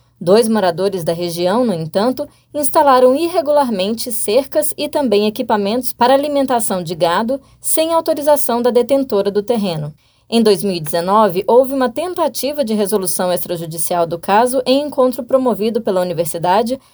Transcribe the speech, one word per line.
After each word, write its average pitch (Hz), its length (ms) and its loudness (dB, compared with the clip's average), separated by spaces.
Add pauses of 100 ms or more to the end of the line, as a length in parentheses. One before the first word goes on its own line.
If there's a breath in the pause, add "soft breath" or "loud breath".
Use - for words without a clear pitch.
(220)
Dois 208 260 4
moradores 190 560 0
da 170 80 -2
região, 175 540 -2
no 214 80 0
entanto, 202 520 -2 (280 soft breath)
instalaram 277 600 4
irregularmente 277 960 0
cercas 269 680 -2
e 294 100 -4
também 214 400 0
equipamentos 220 640 -2
para 254 220 2
alimentação 269 680 0
de 175 140 -8
gado, 202 460 0 (180 soft breath)
sem 320 320 -2
autorização 302 680 0
da 240 80 2
detentora 233 600 0
do 202 140 -2
terreno. 175 500 -4 (360)
Em 233 120 2
dois 208 220 2
mil 190 120 -2
e 170 40 -4
dezenove, 180 680 2
houve 254 280 4
uma 254 160 0
tentativa 302 760 -4
de 220 100 -4
resolução 190 600 -2
extrajudicial 170 760 -4
do 170 100 -6
caso 240 480 0
em 277 200 2
encontro 262 380 0
promovido 233 580 -2
pela 190 180 -2
universidade, 180 800 -2 (140 soft breath)